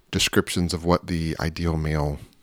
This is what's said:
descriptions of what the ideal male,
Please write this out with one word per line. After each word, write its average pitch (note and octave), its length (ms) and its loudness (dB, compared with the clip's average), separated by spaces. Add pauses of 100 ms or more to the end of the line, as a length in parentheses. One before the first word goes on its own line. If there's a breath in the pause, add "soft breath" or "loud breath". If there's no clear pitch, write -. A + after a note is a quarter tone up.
(120 soft breath)
descriptions F#2 600 0
of E2 120 -4
what F2 240 2
the D#2+ 320 -2
ideal E2 360 0
male, D2+ 440 0 (220)